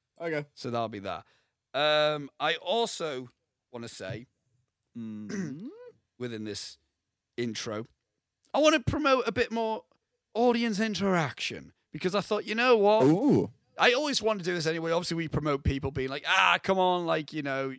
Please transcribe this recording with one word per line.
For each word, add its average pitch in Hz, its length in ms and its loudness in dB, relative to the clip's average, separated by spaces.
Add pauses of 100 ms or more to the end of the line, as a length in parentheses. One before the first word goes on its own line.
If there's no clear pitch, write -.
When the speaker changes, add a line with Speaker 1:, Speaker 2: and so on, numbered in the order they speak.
(200)
Speaker 1:
Okay. 156 340 -4
Speaker 2:
So 127 160 -10
that'll 117 180 -2
be 110 120 -12
that. 92 240 -8 (500)
Um, 151 640 0
I 156 180 0
also 160 760 -4 (420)
wanna 117 160 -10
say, 104 380 -10 (340)
<clears throat> - 380 -20
Speaker 1:
Mm-hmm. 147 680 -10 (520)
Speaker 2:
within 117 260 -8
this - 340 -10 (580)
intro, 113 500 -6 (680)
I 269 60 2
wanna 311 200 4
promote 269 460 0
a 214 60 -2
bit 220 200 -2
more 220 320 -4 (500)
audience 233 460 2
interaction 180 920 -2 (200)
because 175 220 -2
I 202 60 0
thought, 208 260 -2
you 208 80 -4
know 240 220 4
what? 214 280 6
Speaker 1:
Ooh. 165 460 6 (280)
Speaker 2:
I 233 140 6
always 277 300 0
want 214 160 0
to 170 60 -10
do 180 100 -2
this 160 120 -2
anyway. 165 240 0
Obviously, 170 280 0
we 165 100 -4
promote 147 340 0
people 139 280 -2
being 131 180 -4
like, 143 180 -8
"Ah, 180 360 4
come 190 160 2
on, 180 260 4
like, 160 300 -2
you 156 80 -4
know, 135 360 -4